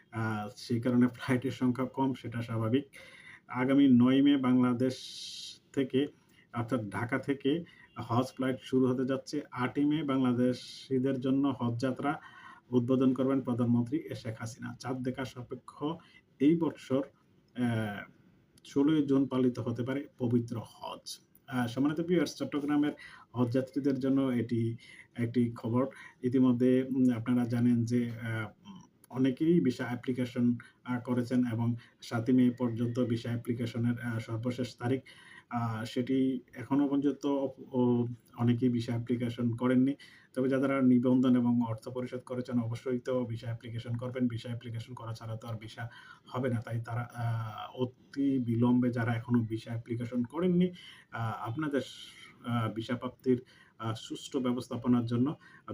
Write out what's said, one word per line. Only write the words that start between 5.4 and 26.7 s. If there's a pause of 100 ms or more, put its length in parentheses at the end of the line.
থেকে, (460)
অর্থাৎ
ঢাকা
থেকে (340)
হজ
ফ্লাইট
শুরু
হতে
যাচ্ছে। (100)
আটই
মে
বাংলাদেশিদের
জন্য
হজ
যাত্রা (480)
উদ্বোধন
করবেন
প্রধানমন্ত্রী (160)
শেখ
হাসিনা।
চাঁদ
দেখা
সাপেক্ষ (560)
এই
বছর, (540)
আহ, (640)
ষোলোই
জুন
পালিত
হতে
পারে (100)
পবিত্র
হজ। (280)
আহ,
সম্মানিত
ভিউয়ার্স,
চট্টগ্রামের (400)
হজ
যাত্রীদের
জন্য
এটি (400)
একটি
খবর। (360)
ইতিমধ্যে,